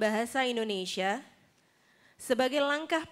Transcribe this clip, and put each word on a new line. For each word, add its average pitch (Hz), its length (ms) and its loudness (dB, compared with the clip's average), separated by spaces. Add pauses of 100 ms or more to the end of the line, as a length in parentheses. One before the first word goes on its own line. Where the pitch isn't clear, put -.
bahasa 226 420 0
Indonesia. 208 800 -2 (920)
Sebagai 262 480 2
langkah 311 460 0